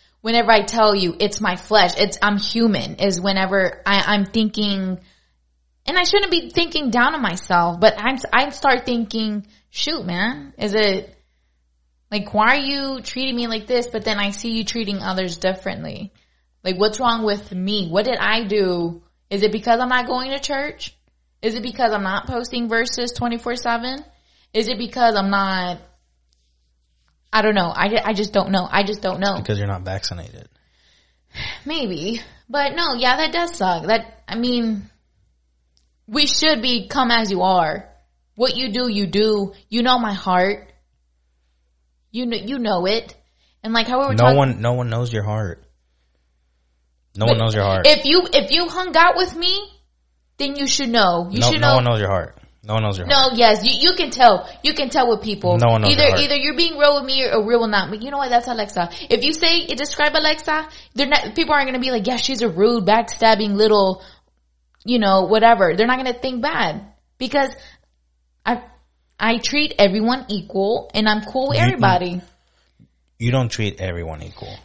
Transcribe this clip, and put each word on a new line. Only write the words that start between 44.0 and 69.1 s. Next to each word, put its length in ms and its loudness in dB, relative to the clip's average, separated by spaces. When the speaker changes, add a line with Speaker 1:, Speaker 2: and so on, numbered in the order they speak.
Speaker 1:
we 60 0
were 60 -2
Speaker 2:
No 120 0
Speaker 1:
talking 120 6
Speaker 2:
one, 240 2
no 120 0
one 160 -2
knows 240 -4
your 100 -2
heart. 400 -6
No 100 0
Speaker 1:
But 120 4
Speaker 2:
one 80 -
knows 100 0
your 80 2
heart. 240 4
Speaker 1:
if 180 6
you, 180 4
if 180 2
you 160 0
hung 300 -6
out 180 6
with 200 -2
me, 340 -4
then 180 -4
you 120 -4
should 220 -2
know. 420 2
You 80 -2
Speaker 2:
No, 120 4
Speaker 1:
should 100 0
Speaker 2:
no 80 6
Speaker 1:
know. 60 6
Speaker 2:
one 100 4
knows 140 2
your 100 0
heart. 280 -2
No 100 -4
one 80 0
knows 140 -2
your 100 -8
heart. 260 4
Speaker 1:
No, 40 -2
yes, 260 6
you, 260 2
you 60 0
can 140 -2
tell. 400 4
You 100 0
can 160 -4
tell 200 2
with 120 0
people. 360 0
Speaker 2:
No 100 4
one 140 4
knows 100 4
Speaker 1:
Either, 100 4
Speaker 2:
your 100 6
heart. 100 2
Speaker 1:
either 140 0
you're 200 -2
being 220 0
real 180 6
with 100 -2
me 200 -2
or, 100 0
or 120 2
real 140 2
with 80 -2
not. 200 0
But 120 -8
you 80 -10
know 80 -6
what? 120 -4
That's 180 2
Alexa. 420 -4
If 140 2
you 100 0
say, 340 2
describe 480 -2
Alexa, 540 0
they're 120 0
not, 280 0
people 180 0
aren't 140 2
gonna 120 -4
be 120 -2
like, 160 -2
"Yeah, 80 -2
she's 260 -4
a 80 0
rude, 360 2
backstabbing 720 2
little, 460 4
you 120 0
know, 260 4
whatever." 520 6
They're 120 2
not 100 2
gonna 160 -4
think 280 -6
bad 440 -4
because 320 0
I, 180 -2